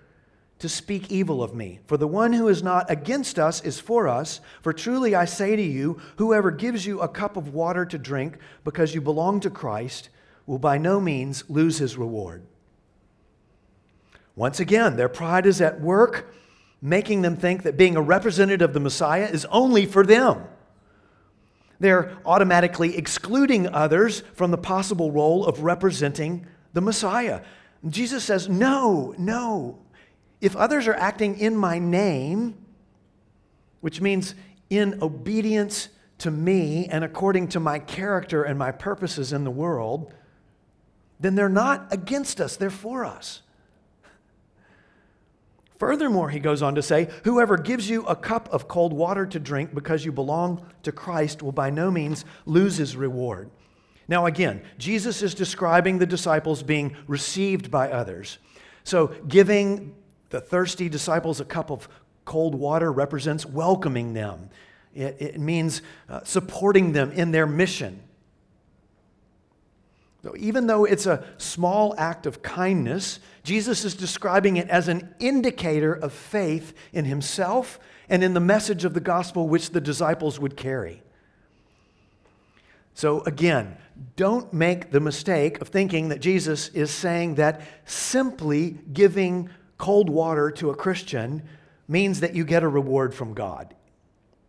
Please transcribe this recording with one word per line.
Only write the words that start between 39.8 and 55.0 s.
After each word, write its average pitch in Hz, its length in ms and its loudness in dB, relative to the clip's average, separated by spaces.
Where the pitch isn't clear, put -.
"then 190 140 0
they're 202 160 4
not 226 420 0
against 208 480 -4
us, 143 160 -4
they're 196 140 -4
for 226 340 -8
us." - 380 -12
Furthermore, 233 520 0
he 147 80 -4
goes 147 240 0
on 139 100 2
to 147 80 0
say, 160 260 2
"Whoever 233 320 4
gives 196 320 -2
you 226 180 -2
a 175 100 0
cup 226 360 -4
of 147 160 -2
cold 170 260 0
water 185 340 -2
to 185 120 -8
drink 143 360 -6
because 151 300 -4
you 160 60 -4
belong 165 540 -4
to 156 100 -6
Christ 151 520 -4
will 139 80 -6
by 139 180 -2
no 160 220 0
means 151 340 -4
lose 175 300 2
his 135 180 -4
reward." 123 560 -6
Now 175 180 2
again, 151 380 0
Jesus 202 420 -4